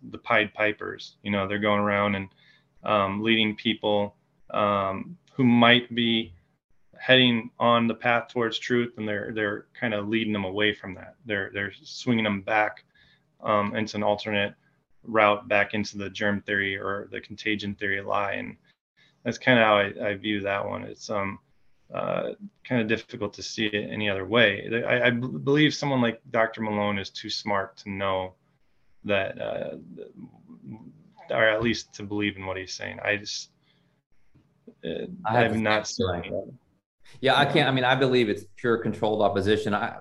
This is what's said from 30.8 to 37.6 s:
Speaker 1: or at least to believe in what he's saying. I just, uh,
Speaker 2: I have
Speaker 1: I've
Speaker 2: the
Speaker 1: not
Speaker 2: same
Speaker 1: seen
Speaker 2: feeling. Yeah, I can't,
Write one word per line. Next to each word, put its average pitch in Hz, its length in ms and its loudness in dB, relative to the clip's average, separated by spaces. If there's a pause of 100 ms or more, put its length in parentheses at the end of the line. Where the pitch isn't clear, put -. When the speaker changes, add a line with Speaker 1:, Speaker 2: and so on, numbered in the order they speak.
Speaker 1:
or 113 180 4
at 110 140 0
least 117 320 -2
to 107 80 -14
believe 104 340 -4
in 95 80 -12
what 95 140 -6
he's 92 160 -10
saying. 98 280 -10
I 104 140 0
just, - 340 -10 (1300)
uh, - 220 -8 (180)
Speaker 2:
I 113 140 0
have 117 80 6
Speaker 1:
I've 110 80 0
Speaker 2:
the 110 60 0
Speaker 1:
not 107 280 0
Speaker 2:
same - 180 -4
Speaker 1:
seen 87 180 -4
Speaker 2:
feeling. 98 340 -8 (600)
Yeah, 131 180 4
I 143 80 4
can't, 143 220 2